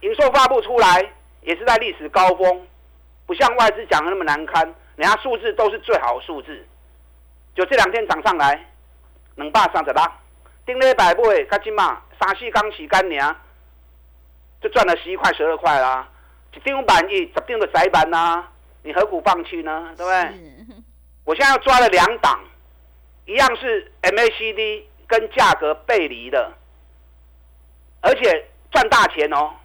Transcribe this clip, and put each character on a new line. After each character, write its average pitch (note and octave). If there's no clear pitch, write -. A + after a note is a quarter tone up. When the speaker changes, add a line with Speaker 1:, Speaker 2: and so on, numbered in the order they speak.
Speaker 1:
营 -
收 C4
发 C4+
布 C4
出 -
来， F#3
也 E3
是 G#3
在 A3+
历 A3
史 D3+
高 F#3
峰， F3+
不 F#3
像 A#3+
外 A3+
资 A3+
讲 D3+
的 E3+
那 G3
么 F3+
难 D3+
堪， E3
人 D#3
家 G#3+
数 A#3+
字 A3
都 A3
是 G#3+
最 G#3+
好 B2
的 -
数 D3+
字。 C3+
就 F#3+
这 -
两 G3
天 A3
涨 D#3
上 F#3+
来， C#3+
两 D3
百 D3+
三 D#3+
十 C#3+
六， D3+
顶 B3+
礼 C4
拜 F3+
买， A3
到 G3+
现 G#3+
在 G3+
三 G3
四 A#3
天 G#3
时 D#3
间 F3+
尔， D3
就 D3
赚 A3+
了 E3+
十 E3+
一 F#3
块、 F3+
十 D3+
二 D#3+
块 D3+
啦。 C3
一 -
张 C4+
万 F#3
一， G3+
十 F3
张 A#3
就 G3+
窄 F3
板 E3
啦， E3+
你 D3+
何 F3+
苦 G#3+
放 F3+
弃 F3+
呢？ D#3+
对 E3+
不 F#3
对？ F#3
Speaker 2:
是。 F#3
Speaker 1:
我 D#3
现 B3+
在 C#4
要 C4+
抓 C4
了 A#3
两 F#3
档， C3
一 G3
样 B3+
是 A#3
M -
A A#3
C A3
D G#3+
跟 A3
价 G#3+
格 D3+
背 F3
离 A#2+
的， B2
而 -
且 G3+
赚 -
大 A3+
钱 D3+
哦。 D3+